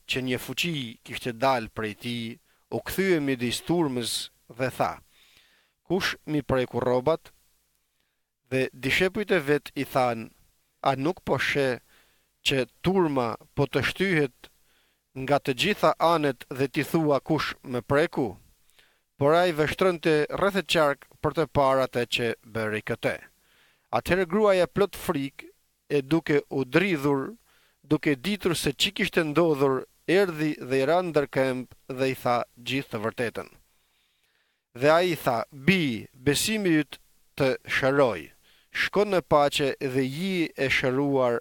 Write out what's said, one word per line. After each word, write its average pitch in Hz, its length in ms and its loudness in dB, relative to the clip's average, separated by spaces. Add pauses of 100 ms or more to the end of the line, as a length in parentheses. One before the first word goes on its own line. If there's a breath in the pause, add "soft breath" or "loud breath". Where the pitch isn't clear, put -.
që - 160 -4
një 127 160 -2
fuqi 135 680 -8
kishte 123 280 -8
dalë 117 400 -2
prej 110 200 -6 (100)
tij, 120 220 -6 (460)
u 117 100 -4
kthye 185 380 0
midis 123 460 -2
turmës 135 640 -2 (200)
dhe 127 200 -4
tha, 98 320 -4 (880 soft breath)
"Kush - 260 -2 (100)
mi 151 160 -2
preku 127 380 -2
rrobat?" 127 520 0 (1200)
Dhe 131 220 0
dishepujt 180 580 -2
e 185 80 4
vet 143 360 0
i 135 100 -4
than, 120 440 -2 (540)
"A 135 120 2
nuk 139 300 -4
po 160 120 2
she 131 440 -2 (640 soft breath)
që 131 220 0 (140)
turma 147 560 0 (180)
po 143 100 0
të 139 160 -2
shtyhet 160 680 -2 (680)
nga 135 240 0
të - 140 -2
gjitha 160 460 2
anet 160 500 2
dhe 135 180 -2
ti 143 160 -2
thua, 147 360 2
'Kush - 440 -2
më 123 180 -6
preku?'" 139 560 0 (800 soft breath)
Por 143 160 4
ai 175 200 4
vështronte 156 760 2
rreth 190 280 0
e 175 60 0
qark 151 420 2 (160)
për 151 120 0
të 165 100 0 (120)
parë 135 300 4
atë 120 180 -2 (120)
që 120 120 -2 (260)
bëri 107 280 -2
këtë. 117 340 -4 (800 soft breath)
Atëherë 175 320 0
gruaja 185 420 2
plot 196 280 -2
frikë, - 540 -6 (400)
e 147 120 0
duke 147 480 2
u 135 160 -2
dridhur, 147 720 0 (460 soft breath)
duke 147 320 0
ditur 175 400 -2
se - 180 -2
ç'i - 180 -2
kishte 185 320 0
ndodhur, 143 600 2 (220)
erdhi 156 520 2
dhe 135 220 -2
i 135 80 2
ra 170 160 4
ndër 147 240 0
këmbë 131 680 -4
dhe 131 140 0
i 127 60 -4
tha 120 200 0 (200)
gjithë 123 340 -6
të 110 140 -6
vërtetën. 110 440 -6 (1300)
Dhe 147 80 6
ai 175 240 4
i - 20 -2
tha, 117 360 -2
"Bi, 139 600 0
besimi 160 680 0
yt - 160 -10 (400)
të 131 260 2
shëroi. 131 680 0 (420 soft breath)
Shko - 320 0
në 190 160 0
paqe 143 580 2
dhe 135 240 0
ji 165 540 -2
e 135 100 0
shëruar 131 720 2